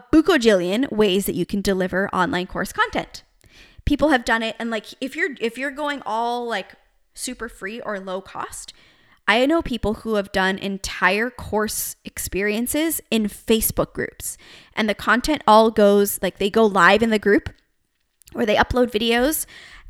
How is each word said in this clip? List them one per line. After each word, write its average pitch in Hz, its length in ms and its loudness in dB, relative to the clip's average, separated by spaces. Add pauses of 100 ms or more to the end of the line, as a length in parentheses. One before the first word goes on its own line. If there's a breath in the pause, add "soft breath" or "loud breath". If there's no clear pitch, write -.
(120)
bucojillion 226 800 4
ways 202 340 2
that - 80 -4
you 175 100 -2
can 202 160 -4
deliver 190 540 -2
online 180 320 -2
course - 260 -8
content. - 520 -4 (600 soft breath)
People 294 260 2
have 254 140 2
done 226 200 0
it. 226 160 -6
And, 226 100 -6
like, 220 160 -6 (140)
if 269 160 -10
you're, 339 140 -2 (100)
if 226 180 -6
you're 277 140 -6
going 285 340 -6
all, 240 400 -4
like, 208 300 -8 (380)
super 247 340 -12
free 220 320 -12
or 208 180 -8
low 190 220 -8
cost, - 520 -14 (560 soft breath)
I 226 160 4
know 330 160 2
people 214 340 -4
who 220 200 -6
have 202 160 -2
done 190 260 0
entire 196 760 -2
course - 720 -6
experiences 240 960 -4 (100)
in 226 140 0
Facebook - 680 -2
groups, - 460 -10 (360 loud breath)
and 220 140 -2
the 208 60 -2
content 247 540 0
all 220 240 8
goes, 202 500 4
like, 180 160 -4
they 196 100 0
go 226 160 4
live 196 380 6
in 226 80 0
the 214 80 2
group 202 320 2 (840)
or 233 100 -2
they 208 80 2
upload 247 380 2
videos, 233 520 0 (460 loud breath)